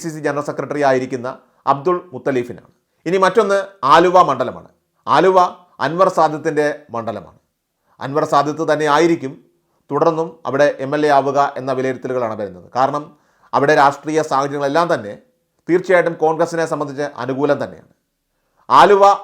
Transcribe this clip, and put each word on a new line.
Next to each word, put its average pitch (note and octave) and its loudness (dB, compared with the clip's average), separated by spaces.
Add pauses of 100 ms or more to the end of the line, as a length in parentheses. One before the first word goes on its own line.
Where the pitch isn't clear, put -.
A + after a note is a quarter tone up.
സി E3+ -10
സി D#3 -12
ജനറൽ C#3+ -2
സെക്രട്ടറി C#3+ -6
ആയിരിക്കുന്ന B2+ -2 (440)
അബ്ദുൾ C#3+ 0 (160)
മുത്തലീഫിനാണ്. B2 -6 (360)
ഇനി F#3 0
മറ്റൊന്ന് G3 2 (360)
ആലുവ F3+ 6
മണ്ഡലമാണ്. G#2+ -6 (460)
ആലുവ F#3 4 (460)
അൻവർ E3+ 2
സാദത്തിൻ്റെ D3+ 0 (280)
മണ്ഡലമാണ്. G#2+ -10 (680)
അൻവർ C#3+ -2 (100)
സാദത്ത് D3 0
തന്നെ D3+ 0
ആയിരിക്കും D#3 2 (580)
തുടർന്നും D#3+ 0 (180)
അവിടെ C3+ 2 (180)
എം C3+ -6
എൽ D3+ 0
എ - 2
ആവുക C3+ 0 (200)
എന്ന C3 -8
വിലയിരുത്തലുകളാണ് B2+ -4
വരുന്നത്. F#2+ -12 (100)
കാരണം C#3 -2 (540)
അവിടെ C#3 2
രാഷ്ട്രീയ D#3 2 (120)
സാഹചര്യങ്ങളെല്ലാം C#3+ -2
തന്നെ G#2+ -6 (560)
തീർച്ചയായിട്ടും F3 0
കോൺഗ്രസിനെ D#3+ -2
സംബന്ധിച്ച് D3 -6 (180)
അനുകൂലം C3+ -2
തന്നെയാണ്. F#2 -16 (880)
ആലുവ G3 6 (200)